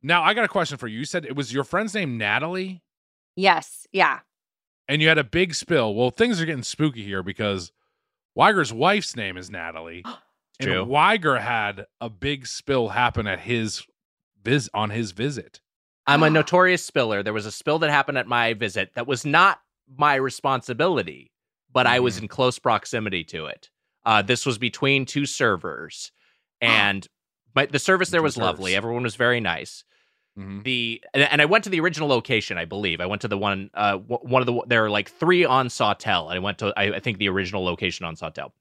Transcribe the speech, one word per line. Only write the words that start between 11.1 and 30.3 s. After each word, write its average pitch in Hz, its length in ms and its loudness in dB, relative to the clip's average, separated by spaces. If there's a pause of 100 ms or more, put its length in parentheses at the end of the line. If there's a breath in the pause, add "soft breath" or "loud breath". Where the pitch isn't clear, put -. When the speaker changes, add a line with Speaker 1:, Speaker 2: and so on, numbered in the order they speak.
Speaker 1:
had 104 460 -4 (160)
a 117 80 -8
big 131 360 -6
spill 123 440 -2
happen 117 360 0
at 95 140 -4
his 113 420 -2 (600)
vis-, 120 320 0
on 104 160 0
his 107 220 -4
visit. 113 500 -8 (440)
Speaker 3:
I'm 143 160 6
a 156 80 8
Speaker 2:
<gasps> - 0 -
Speaker 3:
notorious 175 540 4
spiller. 110 380 0
There 107 100 -2
was 107 140 -4
a 107 60 -8
spill 151 260 -2
that 160 100 0
happened 139 300 2
at 117 80 -4
my 117 260 0
visit 101 420 -4
that 120 120 -6
was 131 180 -2
not 160 360 4 (360)
my 147 200 2
responsibility, 127 1120 -2 (420)
but 127 140 4
I 123 140 6
was 120 160 2
Speaker 1:
Mm-hmm. 107 80 -8
Speaker 3:
in 104 40 -10
close 127 300 0
proximity 107 680 -2
to 80 220 -10
it. - 240 -14 (340)
Uh, 110 160 6
this 117 240 2
was 120 140 0
between 135 480 0
two 143 180 -2
servers. 85 880 -4 (480)
And 104 460 2 (480)
my, 139 120 2
the 143 120 -2
service 190 320 2
there 170 120 0
Speaker 1:
Which 151 80 2
Speaker 3:
was 120 60 -8
Speaker 1:
was 113 80 -2
Speaker 3:
lovely. 92 280 -2
Speaker 1:
hers. 95 60 2
Speaker 3:
Everyone 117 240 -4
was 113 140 -6
very 120 240 2
nice. 85 440 -6 (540)